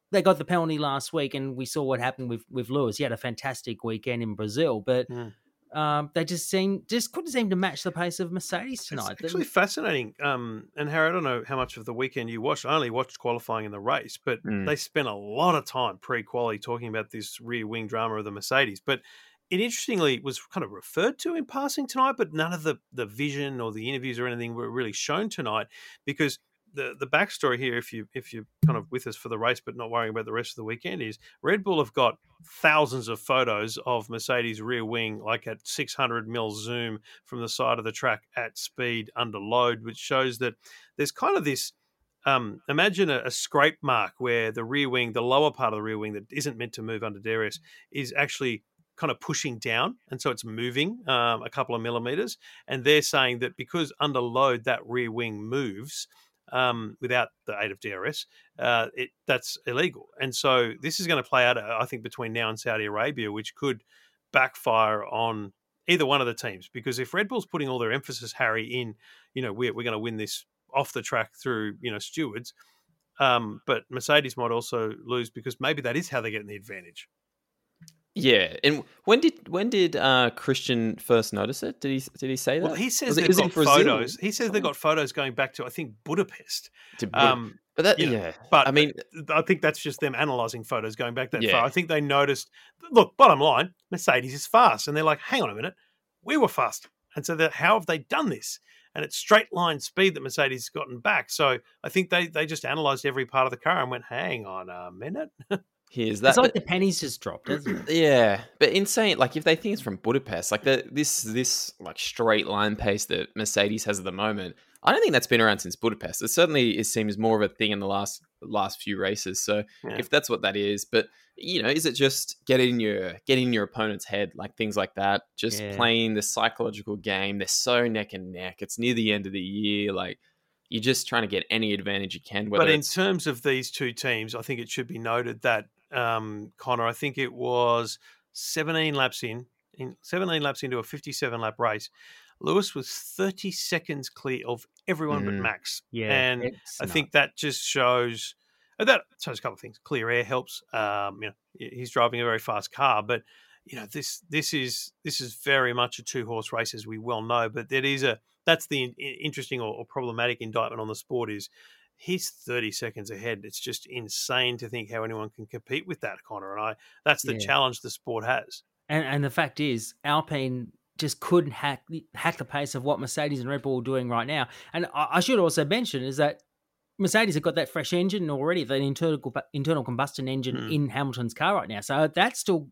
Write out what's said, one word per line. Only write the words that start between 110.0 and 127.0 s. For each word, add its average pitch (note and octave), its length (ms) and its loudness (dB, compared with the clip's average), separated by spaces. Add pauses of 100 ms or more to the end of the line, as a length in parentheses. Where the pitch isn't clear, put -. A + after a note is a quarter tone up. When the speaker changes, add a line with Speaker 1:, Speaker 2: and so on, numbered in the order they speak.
Speaker 3:
like, G#2+ 140 0
the, C3+ 260 4
this, C#3+ 320 0
this, A#2 560 -2
like, F2 220 -12
straight A2 480 2
line G#2 260 2
pace G#2+ 300 0
that - 320 -2
Mercedes G#2+ 480 2
has G2+ 160 -2
at F2+ 40 -10
the F#2+ 60 -4
moment, G2 460 -2 (260)
I - 80 6
don't C#4 120 6
think G4+ 100 4
that's B2+ 160 4
been A#2 140 6
around G#2+ 180 4
since F2 160 -8
Budapest. G#2 440 -2
It A2+ 80 -4
certainly, C#3 500 4
it G#2+ 80 0
seems G#2+ 300 0
more A2 240 4
of G2+ 80 4
a - 60 -6
thing G#2+ 160 0
in G2+ 80 -2
the G2+ 80 -4
last, G2 360 -4 (200)
last F#2+ 400 -4
few G2+ 160 -6
races. F#2+ 420 -2
So G#2 220 0 (220)
Speaker 2:
Yeah. A2+ 120 -6
Speaker 3:
if B2 140 -6
that's D3 180 4
what A2+ 140 0
that G2+ 140 0
is, G2+ 280 0
but, A2+ 220 2 (300)
you E3 260 -4
know, A2 60 2
is D#3 180 2
it C3+ 60 2
just C3+ 520 2
get C3 140 6
in B2 220 6
your, G2 440 -2
get C3 140 4
in B2+ 140 2
your G#2+ 100 4
opponent's G#2+ 440 -4
head, G2 280 -2
like, G2+ 220 -12
things G#2 200 -2
like G2 200 0
that? G2 260 2 (140)
Just G#2+ 240 -2
Speaker 1:
Yeah. G2+ 160 -6
Speaker 3:
playing A2+ 380 4
the G#2 80 0
psychological A2 760 -2
game. G2 420 -2